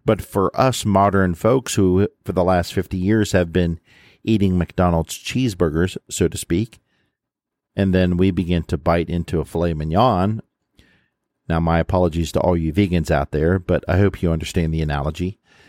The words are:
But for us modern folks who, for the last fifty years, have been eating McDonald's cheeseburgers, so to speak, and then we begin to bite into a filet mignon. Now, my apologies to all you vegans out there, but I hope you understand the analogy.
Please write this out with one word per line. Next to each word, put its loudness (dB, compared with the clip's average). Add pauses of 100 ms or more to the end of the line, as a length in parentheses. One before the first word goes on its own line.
But 0
for -2
us 0
modern 2
folks 0
who, 2 (160)
for -8
the 2
last 0
fifty -4
years, 0
have 0
been 0 (440)
eating 2
McDonald's 0
cheeseburgers, -2 (120)
so 0
to -4
speak, -4 (960)
and 0
then 2
we 4
begin -2
to -6
bite 0
into -4
a -4
filet -2
mignon. 0 (1080)
Now, 0
my 2
apologies 0
to 0
all 2
you -2
vegans 0
out 0
there, 2
but -2
I 0
hope 2
you 0
understand -2
the -2
analogy. -4 (300)